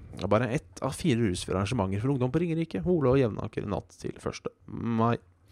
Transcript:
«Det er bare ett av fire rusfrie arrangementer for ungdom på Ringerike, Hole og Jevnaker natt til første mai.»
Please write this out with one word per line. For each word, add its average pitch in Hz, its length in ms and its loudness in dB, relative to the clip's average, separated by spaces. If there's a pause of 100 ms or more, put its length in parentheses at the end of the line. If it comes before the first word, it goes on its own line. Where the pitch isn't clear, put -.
(140)
«Det - 100 -8
er - 40 -2
bare 107 260 4
ett - 280 -8
av 135 100 0
fire 131 260 2
rusfrie 95 360 0
arrangementer 98 460 0
for 131 120 0
ungdom 127 180 0
på 156 100 0
Ringerike, 165 440 -2
Hole 156 260 4
og 135 80 6
Jevnaker 101 480 -2
natt - 320 -4
til - 140 -6 (100)
første - 300 -6 (140)
mai.» 113 520 0 (340)